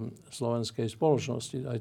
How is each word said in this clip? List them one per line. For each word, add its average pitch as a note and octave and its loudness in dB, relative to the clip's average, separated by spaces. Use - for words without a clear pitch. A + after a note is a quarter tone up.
slovenskej A#2 0
spoločnosti. C3+ 2
Aj A#2+ -2